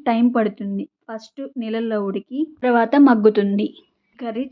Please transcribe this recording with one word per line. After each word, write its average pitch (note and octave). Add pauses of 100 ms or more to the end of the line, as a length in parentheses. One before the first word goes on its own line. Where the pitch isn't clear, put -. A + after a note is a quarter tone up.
టైమ్ A#3+
పడుతుంది. G#3 (240)
ఫస్ట్ A3 (200)
నీళ్ళల్లో A3
ఉడికి G3+ (240)
తర్వాత A#3+ (100)
మగ్గుతుంది. G#3 (520)
కర్రీ A#3